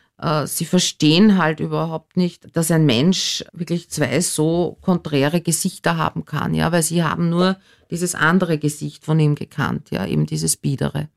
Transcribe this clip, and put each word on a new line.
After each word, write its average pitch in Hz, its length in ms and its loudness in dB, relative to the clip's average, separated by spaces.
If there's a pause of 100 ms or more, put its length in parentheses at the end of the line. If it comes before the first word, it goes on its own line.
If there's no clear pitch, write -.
(180)
äh, 151 280 -2
sie - 180 -6
verstehen 180 720 4
halt 156 220 0
überhaupt 156 560 -6
nicht, - 380 -4
dass 165 160 0
ein 160 160 4
Mensch 143 640 2
wirklich 170 380 -6
zwei 143 300 0
so 165 600 0
konträre 160 580 0
Gesichter 170 560 -2
haben 160 280 -4
kann, - 300 -4
ja, 160 180 0
weil 170 100 2
sie 170 200 0
haben 165 280 0
nur 185 260 2 (340)
dieses 175 240 -4
andere 170 440 2
Gesicht 151 460 -6
von 160 160 2
ihm 147 140 4
gekannt, - 560 -6
ja, - 160 -4
eben - 200 0
dieses 156 300 -4
biedere. 147 600 -4